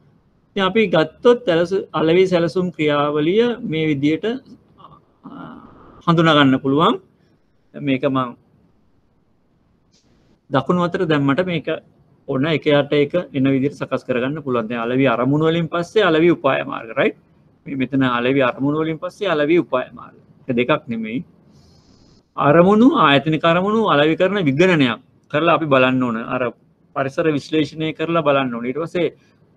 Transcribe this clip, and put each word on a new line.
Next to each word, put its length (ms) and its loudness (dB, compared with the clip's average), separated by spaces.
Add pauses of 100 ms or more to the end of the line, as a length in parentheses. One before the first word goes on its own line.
(460)
ඉතින් 180 -6
අපි 240 2
ගත්තොත් 560 2
සැලසු-, 480 0
අලෙවි 340 2
සැලසුම් 460 -2
ක්‍රියාවලිය 720 0 (180)
මේ 260 -4
විදියට, 380 -2
අ, 1040 -14 (720)
හඳුනා 360 4
ගන්න 220 4
පුළුවන්. 420 0 (720)
මේක 320 -4
මං 320 -4 (2000)
දකුණු 340 0
අතට 200 -2
දැම්මට 420 0
මේක 220 -6 (600)
ඔන්න 180 -2
එක 200 -2
යට 280 2
එක 200 0 (160)
එන 140 -2
විදිහට 320 0
සකස් 300 -6
කරගන්න 360 -4
පුළුවන්. 260 -4
දැන් 120 -6
අලෙවි 280 0
අරමුණු 380 0
වලින් 220 0
පස්සේ 360 -2
අලෙවි 280 4
උපාය 320 0
මාර්ග, 320 -10
රයිට්? 220 -2 (480)
මේ 100 -10
මෙතන 280 -2
අලෙවි 380 0
අරමුණු 380 -2
වලින් 200 -4
පස්සේ 280 -8
අලෙවි 320 2
උපාය 320 -4
මාර්ග. 240 -20 (240)
ඒක 160 -6
දෙකක් 320 -2
නෙමෙයි. 380 -8 (1120)
අරමුණු, 580 4
ආයතනික 480 2
අරමුණු 460 0
අලෙවි 260 2
කරන 280 0
විගණනයක් 580 2 (300)
කරලා 240 2
අපි 100 -4
බලන්න 380 2
ඕන. 140 -4
අර 360 -6 (420)
පරිසර 300 -4
විශ්ලේෂණය 680 -2
කරලා 300 -2
බලන්න 300 0
ඕන. 120 -8
ඊට 120 -6
පස්සේ 360 -4 (420)